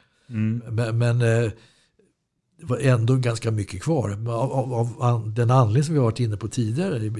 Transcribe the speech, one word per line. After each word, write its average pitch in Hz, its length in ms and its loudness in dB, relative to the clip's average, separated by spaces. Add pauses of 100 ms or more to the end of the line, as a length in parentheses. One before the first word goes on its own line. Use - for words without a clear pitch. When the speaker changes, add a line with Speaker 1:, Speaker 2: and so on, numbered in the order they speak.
(280)
Speaker 1:
Mm. 113 460 -2
Speaker 2:
Men, 117 240 0
men, 120 240 2
eh, 113 280 2 (1080)
det - 80 -20
var 127 120 -2
ändå 127 380 4
ganska 117 340 -2
mycket 101 320 -4
kvar. 131 280 0 (180)
Av, 117 240 -2
av, 131 220 -2
av 120 280 -2
an-, 113 320 0
den 117 160 2
anledning 127 340 4
som 160 100 -2
vi 147 40 2
har 127 60 4
varit 110 160 0
inne 107 160 -2
på 104 120 -6
tidigare 131 500 -2
i, 107 80 -4 (140)